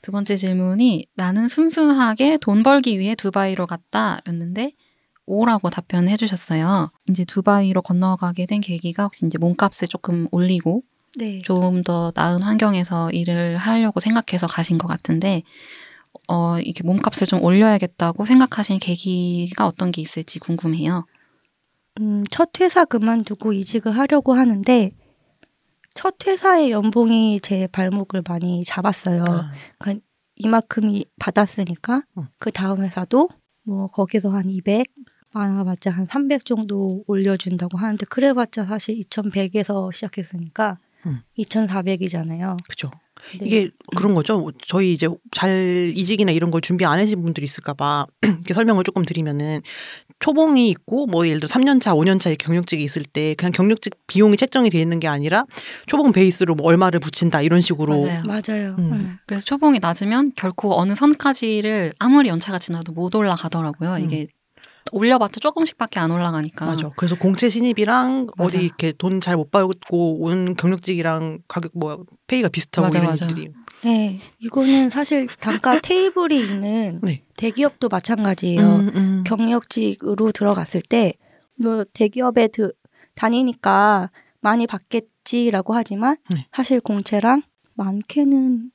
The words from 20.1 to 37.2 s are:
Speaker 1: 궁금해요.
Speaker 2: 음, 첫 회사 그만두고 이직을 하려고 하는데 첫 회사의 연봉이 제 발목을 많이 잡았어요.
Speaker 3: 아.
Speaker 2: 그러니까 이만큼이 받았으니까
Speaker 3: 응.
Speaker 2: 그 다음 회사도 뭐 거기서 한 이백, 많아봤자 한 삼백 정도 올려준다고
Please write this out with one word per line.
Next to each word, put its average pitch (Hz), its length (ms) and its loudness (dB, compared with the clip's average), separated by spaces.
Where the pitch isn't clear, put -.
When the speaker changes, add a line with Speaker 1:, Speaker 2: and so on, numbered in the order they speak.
Speaker 1:
궁금해요. 170 680 -4
Speaker 2:
음, 208 320 -2
첫 330 180 0
회사 370 260 4
그만두고 220 680 -2
이직을 208 440 -2
하려고 277 360 2
하는데 233 580 4
첫 - 220 -4
회사의 370 460 4
연봉이 220 680 2
제 190 280 -2
발목을 190 600 -4
많이 175 360 -4
잡았어요. 180 640 -2
Speaker 3:
아. 170 240 -2
Speaker 2:
그러니까 202 260 -8
이만큼이 214 680 0
받았으니까 202 840 -2
Speaker 3:
응. 151 100 -10
Speaker 2:
그 220 120 -6
다음 190 300 -4
회사도 196 480 0
뭐 196 220 -6
거기서 196 460 -2
한 190 180 -2
이백, 202 360 0
많아봤자 196 580 -4
한 180 180 -4
삼백 277 360 -2
정도 196 600 -4
올려준다고 185 720 -2